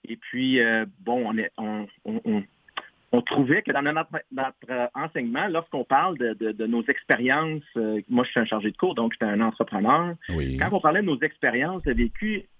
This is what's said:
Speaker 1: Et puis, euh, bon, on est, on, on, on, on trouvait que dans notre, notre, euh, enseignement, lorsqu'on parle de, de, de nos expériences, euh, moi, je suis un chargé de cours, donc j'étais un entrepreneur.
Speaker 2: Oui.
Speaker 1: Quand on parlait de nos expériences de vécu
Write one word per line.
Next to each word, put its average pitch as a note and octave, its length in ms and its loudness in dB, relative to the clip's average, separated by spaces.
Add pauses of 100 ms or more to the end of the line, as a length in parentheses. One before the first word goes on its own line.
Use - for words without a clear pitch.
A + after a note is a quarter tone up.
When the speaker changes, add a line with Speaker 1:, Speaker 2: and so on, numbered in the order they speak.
Speaker 1:
Et A2+ 80 -10
puis, C3 440 0
euh, A2+ 240 4 (160)
bon, A#2+ 260 -2
on A2 120 -2
est, - 200 -2
on, G#2+ 280 -6 (180)
on, A2+ 200 -4
on, - 180 0 (680)
on A#2+ 100 4
trouvait C#3+ 400 2
que - 100 -4
dans C#3 100 0
notre, D#3 280 -2 (220)
notre, C3 220 -4 (160)
euh, B2 240 -2
enseignement, C#3+ 540 -4
lorsqu'on D#3+ 360 -4
parle D#3+ 340 2
de, A2+ 160 0
de, A2 180 -2
de A2 140 -4
nos A#2 180 2
expériences, C#3 800 0 (140)
euh, G#2+ 320 0
moi, B2 160 4
je - 60 -6
suis B2 100 2
un A2+ 60 2
chargé G#2+ 240 -2
de - 60 -14
cours, F3+ 180 0
donc A#2 180 0
j'étais - 180 -2
un G#2 100 2
entrepreneur. A2+ 760 2 (160)
Speaker 2:
Oui. C3 280 -2
Speaker 1:
Quand E3+ 140 0
on G3 80 2
parlait D#3+ 220 4
de G3 40 0
nos C#3 140 0
expériences D3+ 600 -2
de C#3+ 100 0
vécu F#3 520 -2 (160)